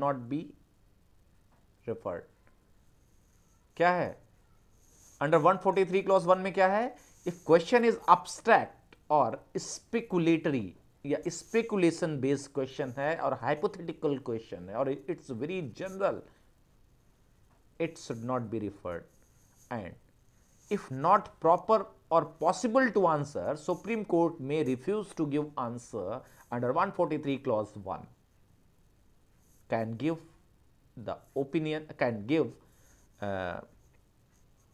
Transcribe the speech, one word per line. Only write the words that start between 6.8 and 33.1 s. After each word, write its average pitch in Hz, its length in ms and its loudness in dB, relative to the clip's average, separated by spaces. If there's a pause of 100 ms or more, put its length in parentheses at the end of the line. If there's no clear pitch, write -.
If - 180 -8
question 170 400 6
is 226 240 4
abstract - 880 2 (140)
or 131 300 2 (180)
speculatory 165 1080 0 (400)
या 147 160 -2 (200)
speculation 180 800 0
based 139 320 -2
question 131 440 -6
है 147 200 0
और 127 260 -2
hypothetical 156 760 -2 (120)
question 95 380 -8
है 101 60 -10
और 135 200 -2 (140)
it's 139 340 -8
very 180 180 -6 (220)
general, 190 400 -4 (1600)
it 165 180 -4
should 117 260 -10
not 123 260 -4
be 110 100 -4
referred. 90 460 -8 (640)
And 120 220 -8 (760)
if 202 220 -4
not 170 480 2
proper 180 460 4 (240)
or 160 160 4
possible 220 680 2
to 190 160 4
answer, 147 480 0
Supreme 185 500 -4
Court 170 340 2
may 147 240 -2
refuse 156 520 -2
to 160 120 0
give 147 180 -2 (120)
answer 120 640 -6 (300)
under 120 220 -2
one 185 180 2
forty-three 147 480 -2
clause 107 440 -2
one. 92 240 -10 (1600)
Can 113 260 -2
give 151 220 -4 (800)
the 101 220 -10 (180)
opinion, 156 520 -2 (100)
can 113 280 -2
give, 143 220 2 (760)